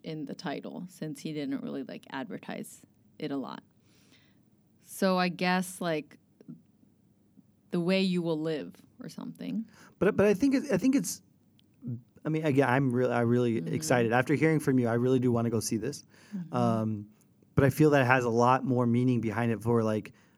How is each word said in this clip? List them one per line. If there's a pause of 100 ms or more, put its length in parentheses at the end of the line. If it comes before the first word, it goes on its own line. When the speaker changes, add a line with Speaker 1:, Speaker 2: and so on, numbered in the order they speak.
Speaker 1:
in
the
title
since
he
didn't
really,
like,
advertise (380)
it
a
lot." (1200)
So
I
guess,
like, (1500)
The
Way
You
Will
Live (280)
or
something. (340)
Speaker 2:
But,
but
I
think
it,
I
think
it's, (1040)
I
mean,
again,
I'm
really,
I
really
Speaker 1:
Mm-hmm.
Speaker 2:
excited.
After
hearing
from
you,
I
really
do
wanna
go
see
this. (320)
Speaker 1:
Mm-hmm.
Speaker 2:
Um, (500)
but
I
feel
that
it
has
a
lot
more
meaning
behind
it
for,
like, (240)